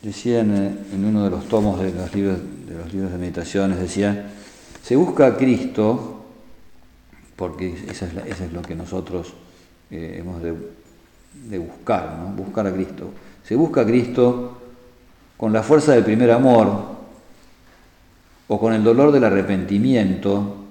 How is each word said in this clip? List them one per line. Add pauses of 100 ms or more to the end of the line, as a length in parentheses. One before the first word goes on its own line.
Decía
en,
eh, (220)
en
uno
de
los
tomos
de
los
libros, (300)
de
los
libros
de
meditaciones,
decía, (540)
"Se
busca
a
Cristo", (1120)
porque (140)
esa
es
la,
eso
es
lo
que
nosotros, (560)
eh,
hemos
de, (960)
de
buscar,
¿no?
Buscar
a
Cristo. (340)
"Se
busca
a
Cristo (760)
con
la
fuerza
del
primer
amor, (1500)
o
con
el
dolor
del
arrepentimiento (160)